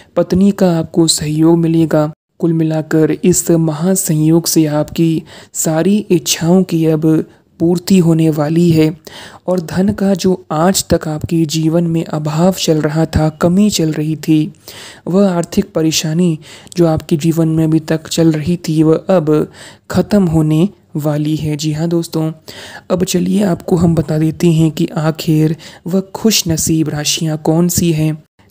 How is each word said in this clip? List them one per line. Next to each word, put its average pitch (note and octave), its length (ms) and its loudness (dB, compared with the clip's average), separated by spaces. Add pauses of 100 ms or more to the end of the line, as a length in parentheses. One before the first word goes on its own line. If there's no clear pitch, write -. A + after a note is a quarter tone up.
(160)
पत्नी F#3 380 2
का F#3+ 260 2
आपको E3 300 0
सहयोग D#3 480 2
मिलेगा। D#3+ 540 0 (280)
कुल E3+ 140 0
मिलाकर D#3 600 0
इस - 380 0
महासंयोग E3 960 0
से D#3+ 200 2
आपकी D3+ 560 -2 (320)
सारी E3 400 0 (160)
इच्छाओं E3+ 520 2
की E3 240 -2
अब D#3+ 200 2 (520)
पूर्ति F3 400 2
होने D#3+ 320 4
वाली D#3+ 400 2
है D#3 200 4 (560)
और F3+ 160 -2
धन F#3 300 -2
का G3 220 0
जो F#3 280 -2 (100)
आज F3 360 0
तक E3 180 0
आपके D#3+ 400 -2
जीवन D#3+ 380 0
में E3 200 -2
अभाव D#3 500 -2
चल D#3 260 0
रहा D#3 260 0
था, D#3 240 0
कमी F3+ 380 2
चल D#3+ 240 -2
रही D3+ 240 -4
थी, D#3 360 0 (540)
वह G3 220 2
आर्थिक F3 440 -2
परेशानी D#3+ 640 0 (400)
जो E3+ 100 4
आपके D#3 300 0
जीवन D#3+ 300 0
में D#3+ 160 0
अभी D#3+ 180 2
तक D#3 280 -6
चल E3 220 2
रही D#3 280 -2
थी, D#3+ 240 -2
वह D#3+ 260 2
अब D#3 380 2 (440)
ख़त्म F#3 340 0
होने D#3 420 2 (300)
वाली D3+ 380 -2
है। D3+ 220 -4
जी D#3 160 -4
हाँ D#3+ 160 -4
दोस्तों, E3 420 -4 (600)
अब F#3 140 0
चलिए F#3 380 -2
आपको F3+ 320 -2
हम E3+ 200 2
बता D#3 240 -2
देते D#3 300 0
हैं D#3+ 220 4
कि E3 160 -2
आखिर D#3 680 0 (320)
वह F#3+ 140 -2 (140)
खुश - 320 0
नसीब D#3+ 420 -2
राशियाँ D#3 500 -4
कौन E3 300 2
सी E3+ 240 0
हैं D#3 240 -2 (340)